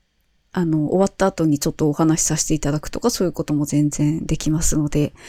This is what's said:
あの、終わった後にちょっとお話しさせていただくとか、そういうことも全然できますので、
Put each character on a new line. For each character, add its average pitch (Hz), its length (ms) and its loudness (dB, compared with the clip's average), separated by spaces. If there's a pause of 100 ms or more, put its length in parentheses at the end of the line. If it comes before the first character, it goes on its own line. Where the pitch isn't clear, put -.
(520)
あ 180 120 0
の、 156 220 2
終 180 120 2
わ 190 80 4
っ 190 40 -2
た - 160 0
後 175 200 0
に 143 120 2
ち - 100 -2
ょ - 20 -2
っ - 40 -4
と 156 140 0
お 147 40 2
話 160 300 2
し - 20 -2
さ 156 120 -2
せ - 100 -2
て 156 80 0
い 147 60 0
た 143 120 -2
だ 151 80 -2
く - 80 -12
と - 120 -10
か、 240 100 0
そ - 140 -2
う - 20 2
い - 20 0
う - 40 -4
こ - 120 -6
と 151 100 -2
も 147 100 0
全 147 260 2
然 151 360 -2
で 160 100 0
き - 140 -2
ま 156 120 0
す - 140 2
の 151 120 0
で、 - 260 -2 (140)